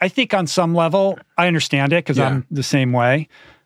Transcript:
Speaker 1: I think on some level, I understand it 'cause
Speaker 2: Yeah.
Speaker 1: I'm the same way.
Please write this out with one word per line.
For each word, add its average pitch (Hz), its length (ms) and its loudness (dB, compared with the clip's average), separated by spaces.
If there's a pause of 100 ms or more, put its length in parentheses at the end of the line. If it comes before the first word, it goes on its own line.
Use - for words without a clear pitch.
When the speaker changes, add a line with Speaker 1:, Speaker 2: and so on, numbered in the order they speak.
Speaker 1:
I 185 60 0
think 247 260 -2
on 185 140 0
some 170 260 0
level, 175 460 0 (180)
I 175 100 2
understand 143 460 0
it 170 120 0
'cause 127 120 -2
Speaker 2:
Yeah. 135 120 2
Speaker 1:
I'm 131 200 -2
the 139 140 -4
same 131 300 0
way. 123 340 2 (380)